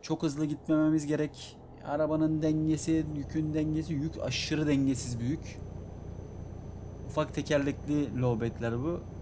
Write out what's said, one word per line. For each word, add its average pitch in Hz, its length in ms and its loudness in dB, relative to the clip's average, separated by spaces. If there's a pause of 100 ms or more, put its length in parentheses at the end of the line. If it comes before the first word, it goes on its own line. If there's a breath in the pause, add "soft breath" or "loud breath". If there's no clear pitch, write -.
çok 160 200 -2
hızlı 151 220 0
gitmememiz 156 640 4
gerek. 147 500 -2 (300)
Arabanın 156 560 2
dengesi, 156 640 2 (100)
yükün 151 380 -2
dengesi, 156 380 0
yük 151 300 -2
aşırı 147 440 0
dengesiz 135 540 2
bir 117 40 -2
yük. - 360 -4 (1500)
Ufak 151 280 -2
tekerlekli 143 880 0
lowback'ler 117 580 0
bu. 170 220 -2 (220)